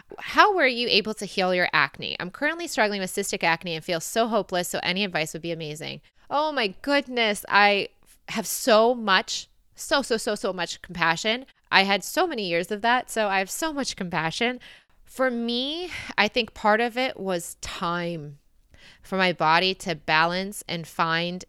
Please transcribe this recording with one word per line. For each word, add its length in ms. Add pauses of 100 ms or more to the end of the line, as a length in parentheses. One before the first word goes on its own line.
(180)
How 360
were 120
you 220
able 260
to 120
heal 280
your 180
acne? 460
I'm 120
currently 360
struggling 340
with 120
cystic 320
acne 320
and 80
feel 160
so 260
hopeless, 420
so 140
any 220
advice 300
would 80
be 100
amazing." 480 (300)
Oh 220
my 300
goodness. 640
I 420 (380)
have 180
so 480
much, 540 (260)
so, 260
so, 160
so, 180
so 180
much 280
compassion. 640 (260)
I 120
had 200
so 240
many 200
years 240
of 120
that, 280
so 180
I 100
have 120
so 220
much 220
compassion. 640 (440)
For 260
me, 600 (260)
I 120
think 260
part 260
of 160
it 240
was 400
time 800 (640)
for 160
my 140
body 420
to 200
balance 760
and 180
find 640